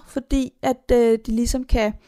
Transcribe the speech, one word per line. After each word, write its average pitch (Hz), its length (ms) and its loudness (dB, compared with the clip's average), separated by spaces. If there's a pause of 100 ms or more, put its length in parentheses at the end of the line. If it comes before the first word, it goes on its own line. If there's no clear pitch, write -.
fordi 262 540 -4
at, 254 320 -2
øh, 226 320 4
de 226 60 -6
ligesom 240 320 -2
kan, 220 300 0 (140)